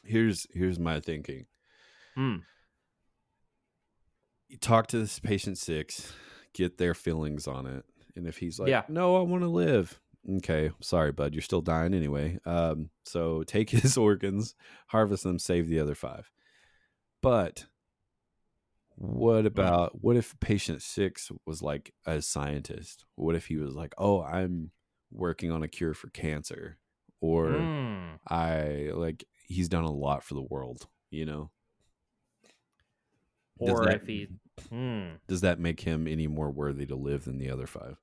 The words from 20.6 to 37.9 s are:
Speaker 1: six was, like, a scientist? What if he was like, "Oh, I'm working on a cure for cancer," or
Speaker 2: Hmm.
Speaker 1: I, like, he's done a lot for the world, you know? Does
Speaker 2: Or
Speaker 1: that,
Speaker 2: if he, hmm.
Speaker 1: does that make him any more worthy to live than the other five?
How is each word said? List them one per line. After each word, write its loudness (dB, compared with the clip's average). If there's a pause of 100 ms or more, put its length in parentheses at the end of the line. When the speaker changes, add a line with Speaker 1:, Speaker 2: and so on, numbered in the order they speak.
Speaker 1:
six -4 (160)
was, -8
like, -6 (120)
a 0
scientist? -6 (100)
What 0
if -6
he -4
was -6
like, -10
"Oh, 4
I'm -2 (420)
working -2
on 0
a -4
cure -2
for -16
cancer," -6 (420)
or 4
Speaker 2:
Hmm. -4 (200)
Speaker 1:
I, 0
like, -4 (220)
he's 0
done 0
a 0
lot 0
for -10
the -6
world, -10 (220)
you -6
know? -8 (2000)
Does 0 (100)
Speaker 2:
Or 4
Speaker 1:
that, 6
Speaker 2:
if -8
he, -6 (420)
hmm. -6 (120)
Speaker 1:
does 0
that 4
make 0
him 0
any -2
more -2
worthy -4
to -6
live -4
than -6
the -6
other -6
five? -14